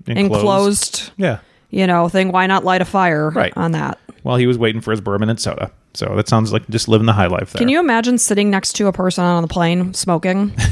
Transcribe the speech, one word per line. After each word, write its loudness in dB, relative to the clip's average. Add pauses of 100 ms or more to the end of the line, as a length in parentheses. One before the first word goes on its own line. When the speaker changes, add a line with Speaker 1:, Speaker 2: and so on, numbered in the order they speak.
Speaker 1:
enclosed -2 (240)
Speaker 2:
Enclosed, 0
Speaker 1:
Yeah. -2 (320)
Speaker 2:
you 0
know, 2
thing. 0
Why 2
not 0
light 2
a 0
fire 0
Speaker 1:
Right. -2
Speaker 2:
on -2
that? -4 (260)
Speaker 1:
While 0
he 2
was 2
waiting 0
for -6
his -2
bourbon -2
and -2
soda. -6 (240)
So -6
that 0
sounds 2
like -2
just -2
living 4
the 4
high 4
life -4
there. -6
Speaker 2:
Can 2
you 2
imagine 2
sitting 0
next -2
to 0
a 2
person -2
on 2
the -4
plane 0
smoking? 0
Speaker 1:
<laughs> 0